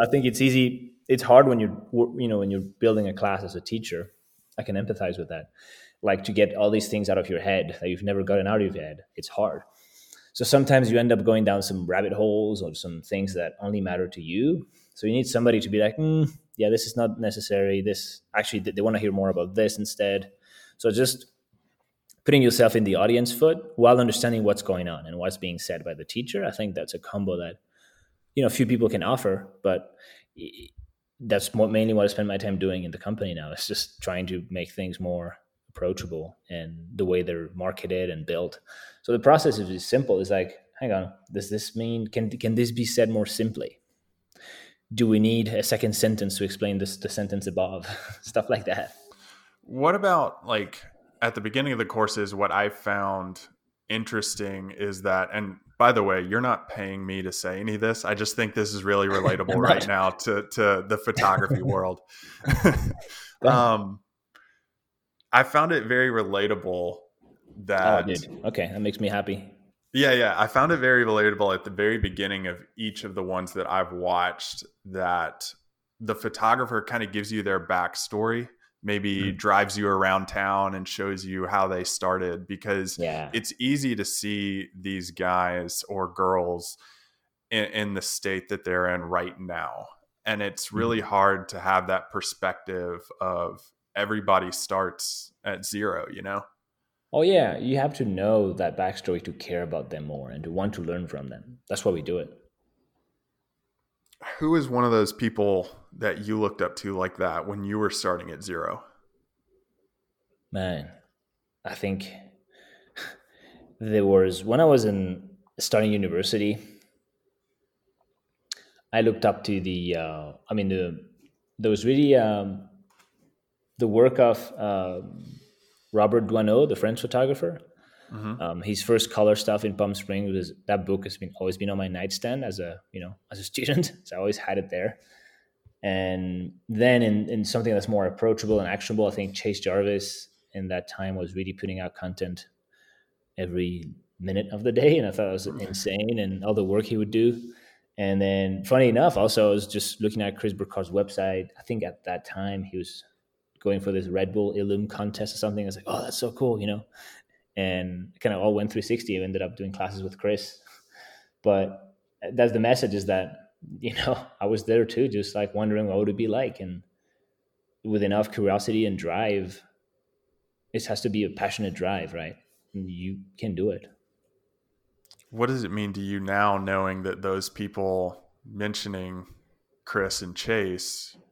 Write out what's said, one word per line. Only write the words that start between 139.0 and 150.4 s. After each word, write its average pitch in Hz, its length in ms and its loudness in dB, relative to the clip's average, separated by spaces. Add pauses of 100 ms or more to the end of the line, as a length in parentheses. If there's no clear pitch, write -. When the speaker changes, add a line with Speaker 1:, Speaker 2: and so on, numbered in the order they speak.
Speaker 1:
I 98 40 0
think 98 240 -6
Chase 101 240 -4
Jarvis 98 680 0 (240)
in 95 160 -6
that 90 180 -6
time 95 280 -6
was 92 200 -6
really 95 180 -6
putting 92 260 -8
out 90 140 -8
content 92 540 -8 (920)
every 87 540 -6 (280)
minute 95 320 -2
of 107 120 -8
the 120 80 2
day. 143 260 6
And 117 100 2
I 95 40 -4
thought 104 180 -2
it 95 40 -2
was 92 140 -4
Speaker 2:
Mm-hmm. 73 200 -8
Speaker 1:
insane 104 520 -2
and 95 240 -4
all 104 100 2
the 104 100 2
work 101 220 0
he 113 120 -2
would 107 140 -2
do. 117 280 4 (600)
And 98 220 2
then 98 420 0
funny 131 260 6
enough, 131 280 4
also, 107 300 4
I 104 40 6
was 101 160 0
just - 340 -6
looking 107 200 -2
at 101 160 -4
Chris 107 160 -4